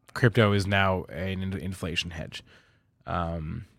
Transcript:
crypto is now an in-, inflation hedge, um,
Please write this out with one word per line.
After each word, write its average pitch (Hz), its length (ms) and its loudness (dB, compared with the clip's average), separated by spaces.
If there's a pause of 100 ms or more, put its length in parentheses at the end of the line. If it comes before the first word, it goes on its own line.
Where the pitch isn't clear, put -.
(160)
crypto 113 360 6
is 101 140 4
now 98 440 2
an 95 340 -4
in-, 95 140 -4
inflation 85 520 -6
hedge, 82 340 -12 (640)
um, 82 600 -6 (140)